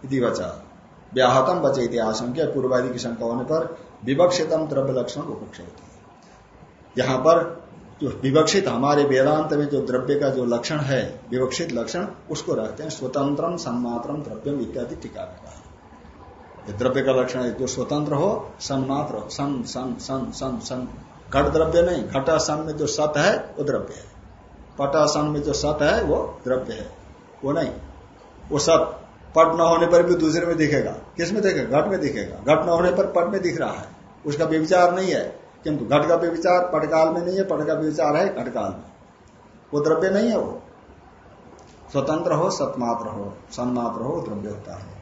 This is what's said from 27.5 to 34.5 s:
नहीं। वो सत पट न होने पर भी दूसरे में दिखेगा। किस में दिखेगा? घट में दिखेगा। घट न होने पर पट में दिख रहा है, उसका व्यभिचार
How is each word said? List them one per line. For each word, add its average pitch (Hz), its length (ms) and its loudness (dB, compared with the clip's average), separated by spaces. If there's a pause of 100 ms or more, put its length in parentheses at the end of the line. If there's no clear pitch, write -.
नहीं। 147 200 -2 (720)
वो - 160 -2
सत - 360 4 (400)
पट 165 200 8
न 170 40 -2
होने 165 280 6
पर 175 160 8
भी 175 120 4
दूसरे 160 300 2
में 170 120 0
दिखेगा। 135 340 2 (260)
किस 170 160 -2
में 214 80 0
दिखेगा? 147 400 2
घट 214 60 0
में 185 140 0
दिखेगा। 113 360 -4
घट 160 280 2
न 175 40 -2
होने 175 220 4
पर 190 200 0
पट 170 200 2
में 196 100 -2
दिख 139 180 -2
रहा - 120 -2
है, - 160 -10 (380)
उसका 151 200 -2
व्यभिचार 175 500 4